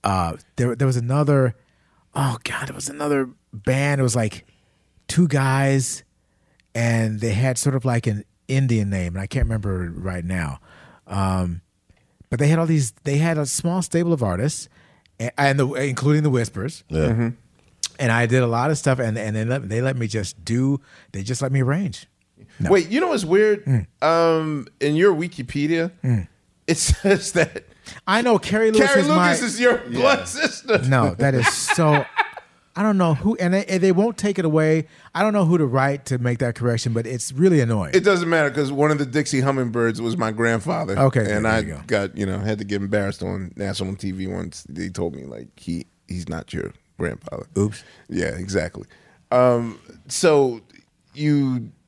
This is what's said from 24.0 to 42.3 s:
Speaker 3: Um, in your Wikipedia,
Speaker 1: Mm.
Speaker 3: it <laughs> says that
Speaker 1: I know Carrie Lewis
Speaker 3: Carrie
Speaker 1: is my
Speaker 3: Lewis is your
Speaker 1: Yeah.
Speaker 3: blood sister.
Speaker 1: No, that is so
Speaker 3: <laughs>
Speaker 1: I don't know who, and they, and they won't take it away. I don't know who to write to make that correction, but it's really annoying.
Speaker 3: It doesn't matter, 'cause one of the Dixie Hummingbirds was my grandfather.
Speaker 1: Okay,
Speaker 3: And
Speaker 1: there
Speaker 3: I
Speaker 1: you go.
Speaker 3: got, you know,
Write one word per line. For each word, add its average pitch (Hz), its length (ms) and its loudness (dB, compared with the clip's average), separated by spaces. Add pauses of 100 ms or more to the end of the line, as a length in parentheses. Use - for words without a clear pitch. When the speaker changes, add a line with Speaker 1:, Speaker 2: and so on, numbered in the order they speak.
Speaker 3:
Um, 160 640 2 (140)
in 147 160 2
your 185 180 6
Wikipedia, 160 800 -4 (120)
Speaker 1:
Mm. 113 240 0 (380)
Speaker 3:
it 165 120 0
<laughs> - 0 -
says - 540 0
that - 320 0 (420)
Speaker 1:
I 208 160 2
know 233 160 4
Carrie 220 340 2
Lewis 262 160 6
Speaker 3:
Carrie 277 140 4
Speaker 1:
is 294 60 2
my 180 200 4
Speaker 3:
Lewis - 140 2
is 226 180 -4
your 247 280 4
Speaker 1:
Yeah. 120 120 -4
Speaker 3:
blood 269 280 2
sister. 262 500 -2 (100)
Speaker 1:
No, 113 260 2
that 135 200 0
is 120 140 0
so 156 560 2 (140)
Speaker 3:
<laughs> - 80 0 (500)
Speaker 1:
I 185 60 -2
don't 208 160 2
know 170 160 4
who, 214 220 0
and 180 180 0
they, 202 100 0
and 190 180 -2
they 190 80 4
won't 208 280 2
take 202 200 -2
it 175 60 -2
away. 156 420 2 (280)
I 175 80 0
don't 214 100 2
know 202 140 4
who 170 100 4
to 156 80 4
write 135 420 0
to 127 120 -2
make 120 220 -2
that 120 140 -2
correction, 117 380 -2
but 113 140 -2
it's 123 260 -8
really 160 280 4
annoying. 110 340 0
Speaker 3:
It 180 100 4
doesn't 180 240 2
matter, 156 220 2
'cause 135 200 -2
one 143 200 2
of 147 80 2
the 143 80 -2
Dixie 131 340 0
Hummingbirds 120 600 0
was 175 140 -2
my 113 140 0
grandfather. 117 680 -2
Speaker 1:
Okay, 123 340 2
Speaker 3:
And 107 140 0
Speaker 1:
there 110 60 2
Speaker 3:
I 110 80 2
Speaker 1:
you 76 120 -4
go. 73 140 -12
Speaker 3:
got, 98 300 -2
you 98 100 -2
know, 95 120 -2